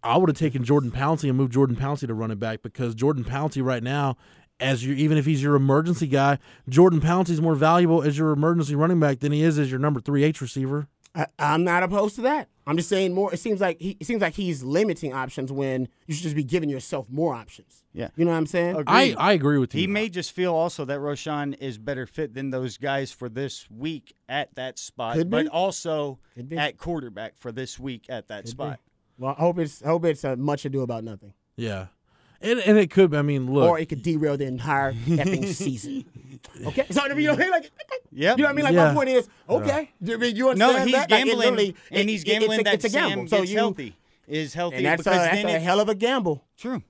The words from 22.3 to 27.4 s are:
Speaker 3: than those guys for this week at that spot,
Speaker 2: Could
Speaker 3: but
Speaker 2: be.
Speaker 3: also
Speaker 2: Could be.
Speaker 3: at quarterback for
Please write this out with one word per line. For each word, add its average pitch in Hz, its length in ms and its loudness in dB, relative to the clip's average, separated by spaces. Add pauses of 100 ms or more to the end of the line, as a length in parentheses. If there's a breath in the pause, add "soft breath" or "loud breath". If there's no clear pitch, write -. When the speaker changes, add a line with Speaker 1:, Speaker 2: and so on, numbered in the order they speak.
Speaker 3:
than 135 160 -6
those 127 280 -6
guys 139 340 -4
for 123 160 -12
this 127 420 -10
week 135 440 -10 (140)
at 139 280 -6
that 127 220 -10
spot, 117 380 -8
Speaker 2:
Could 170 140 -2
Speaker 3:
but 233 140 0
Speaker 2:
be. 311 60 -6
Speaker 3:
also 160 680 -4 (160)
Speaker 2:
Could 123 140 -14
be. 165 80 -8
Speaker 3:
at 147 220 -4
quarterback 120 580 -10
for 123 160 -12